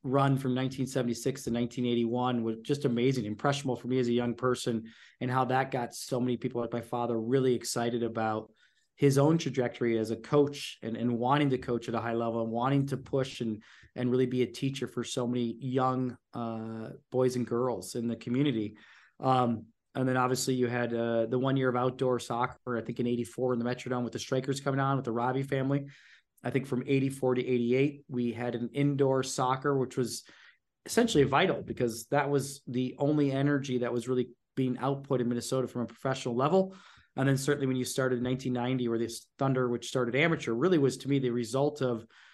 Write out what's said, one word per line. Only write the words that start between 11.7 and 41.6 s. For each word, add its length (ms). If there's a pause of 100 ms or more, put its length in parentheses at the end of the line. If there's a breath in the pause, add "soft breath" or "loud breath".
at 60
a 60
high 120
level 300
and 80
wanting 360
to 120
push 420
and, 220 (340 soft breath)
and 140
really 160
be 160
a 40
teacher 400
for 160
so 240
many 320
young, 560 (200)
uh, 560 (200)
boys 240
and 120
girls 480
in 140
the 60
community. 640 (420 soft breath)
Um, 460 (300)
and 120
then 120
obviously 340
you 140
had, 260
uh, 320
the 140
one 180
year 140
of 60
outdoor 420
soccer, 580
I 60
think 180
in 60
eighty-four 480
in 40
the 60
Metrodome 400
with 80
the 60
Strikers 420
coming 200
on 160
with 100
the 60
Robbie 320
family. 420 (580 soft breath)
I 60
think 160
from 200
eighty-four 500
to 100
eighty-eight, 600
we 260
had 220
an 200
indoor 480
soccer, 560
which 180
was 280 (600 soft breath)
essentially 400
vital 380
because 460
that 200
was 380
the 320
only 340
energy 460
that 160
was 140
really 200 (280)
being 200
output 460
in 80
Minnesota 360
from 140
a 60
professional 500
level. 380 (420 loud breath)
And 120
then 80
certainly 300
when 100
you 80
started 340
in 40
nineteen 300
ninety, 340
or 100
this 300 (100)
Thunder, 320
which 200
started 260
amateur, 380
really 260
was 200
to 100
me 100
the 120
result 520